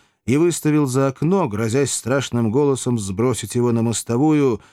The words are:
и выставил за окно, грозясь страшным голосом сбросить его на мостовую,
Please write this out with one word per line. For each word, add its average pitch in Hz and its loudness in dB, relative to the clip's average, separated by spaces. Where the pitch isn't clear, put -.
и 123 2
выставил 151 2
за 135 0
окно, 156 0
грозясь 113 -2
страшным 117 -2
голосом 127 0
сбросить 107 -2
его 120 2
на 117 2
мостовую, 123 0